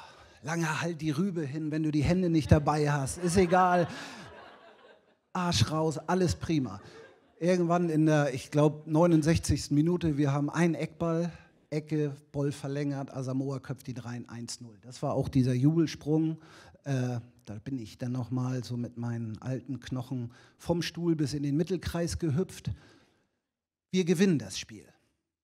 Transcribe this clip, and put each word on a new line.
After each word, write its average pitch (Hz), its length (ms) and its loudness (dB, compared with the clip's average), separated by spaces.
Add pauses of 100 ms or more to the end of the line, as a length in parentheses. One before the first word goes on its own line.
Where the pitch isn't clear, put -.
(420)
Langer, 156 380 -2
halt 165 220 -4
die 156 100 -2
Rübe 165 340 -2
hin, 151 260 -6
wenn 156 120 -2
du 156 80 0
die 147 120 2
Hände 175 260 2
nicht 160 200 2
dabei 151 400 6
hast, 143 280 -2
ist 175 180 0
egal, 180 540 6 (1400)
Arsch 175 360 2
raus, 156 280 0
alles 180 380 0
prima." 123 440 -2 (580)
Irgendwann 175 520 2
in 156 160 4
der, 147 280 4
ich 113 160 -8
glaub, 151 380 2
neunundsechzigsten 160 880 4
Minute, 165 420 2
wir 143 140 2
haben 143 180 0
einen 165 260 2
Eckball, 165 540 -2 (400)
Ecke, 151 460 -2 (160)
Boll 143 220 -2
verlängert, 139 600 -6
Asamoah 135 480 -4
köpft - 260 -10
die 123 120 -10
rein, 120 300 -10
eins 117 320 -12
null. 110 200 -20
Das 123 220 -12
war 135 100 0
auch 131 140 0
dieser 127 260 2
Jubelsprung, 156 840 2 (480)
äh, 123 340 -4 (260)
da 101 180 -12
bin 143 140 -6
ich 107 200 -12
dann 123 160 -6
nochmal 127 500 -4
so 123 140 -8
mit 120 200 -8
meinen 117 440 -6
alten 127 400 -6
Knochen 123 500 -6 (260)
vom 170 240 -2
Stuhl 170 360 -2
bis 147 160 -2
in 143 100 -4
den 143 140 0
Mittelkreis 175 640 -2
gehüpft. 165 520 -2 (1200)
Wir 185 120 2
gewinnen 175 340 4
das 98 180 -10
Spiel. 98 300 -14 (560)